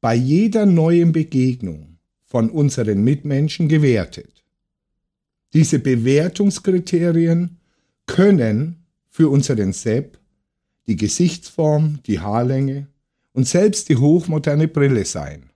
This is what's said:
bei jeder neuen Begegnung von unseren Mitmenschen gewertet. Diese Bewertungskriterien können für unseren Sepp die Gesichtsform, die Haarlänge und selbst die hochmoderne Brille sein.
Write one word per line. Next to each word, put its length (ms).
bei 140
jeder 520
neuen 460
Begegnung 840
von 260
unseren 520
Mitmenschen 680
gewertet. 760
Diese 240
Bewertungskriterien 1800
können 760
für 220
unseren 420
Sepp 460
die 100
Gesichtsform, 1120
die 140
Haarlänge 680
und 160
selbst 400
die 80
hochmoderne 720
Brille 360
sein. 520